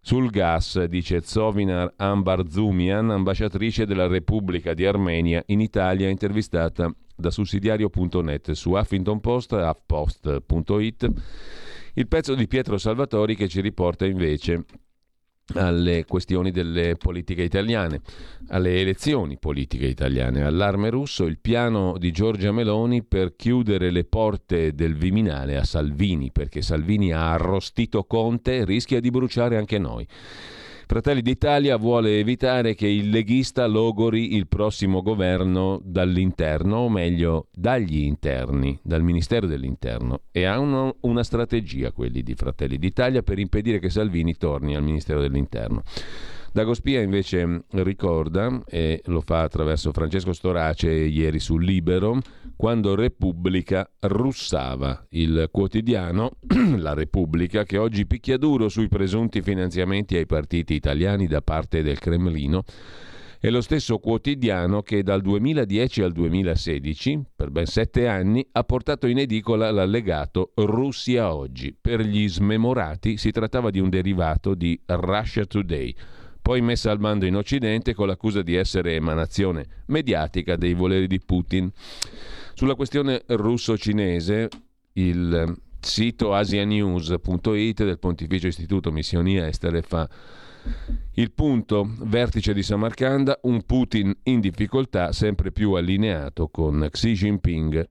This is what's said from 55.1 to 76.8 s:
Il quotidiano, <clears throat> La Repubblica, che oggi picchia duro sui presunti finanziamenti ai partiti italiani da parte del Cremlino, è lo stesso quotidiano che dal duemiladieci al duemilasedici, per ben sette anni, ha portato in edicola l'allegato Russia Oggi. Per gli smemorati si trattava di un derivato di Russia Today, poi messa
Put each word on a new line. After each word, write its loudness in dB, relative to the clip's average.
Il 2
quotidiano, 0
<clears throat> 4
La -2
Repubblica, 0
che -4
oggi 2
picchia 0
duro 2
sui 0
presunti 0
finanziamenti 0
ai 2
partiti 0
italiani 2
da 0
parte 0
del 0
Cremlino, 0
è 0
lo 2
stesso 0
quotidiano 0
che -2
dal 2
duemiladieci 0
al 2
duemilasedici, 0
per -4
ben -2
sette 0
anni, 2
ha 0
portato -2
in 2
edicola 0
l'allegato 0
Russia 0
Oggi. -8
Per -2
gli 2
smemorati 0
si 0
trattava -2
di 0
un 2
derivato 0
di 0
Russia -2
Today, -4
poi 2
messa 2